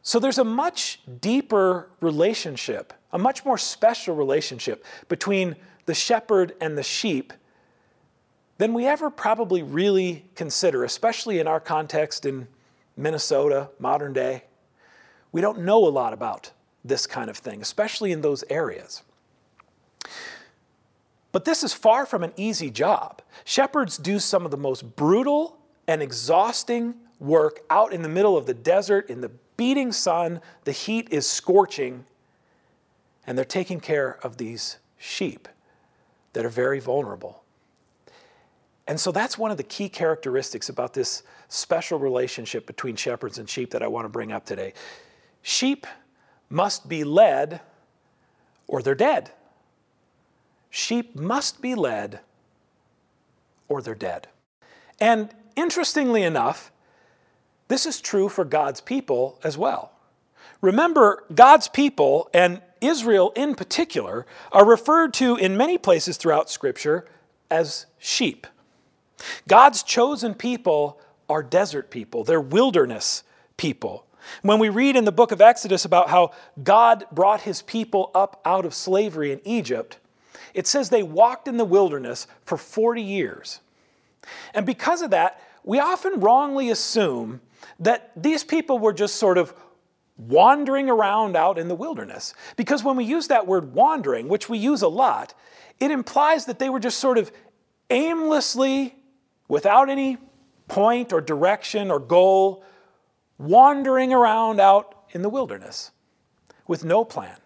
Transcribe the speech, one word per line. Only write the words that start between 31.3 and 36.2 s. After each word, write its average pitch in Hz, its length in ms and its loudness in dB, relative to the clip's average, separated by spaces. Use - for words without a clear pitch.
and 123 100 -8
they're 131 100 -2
taking 180 340 -6
care 143 420 -4
of 120 160 -12
these 117 400 -12
sheep - 520 -10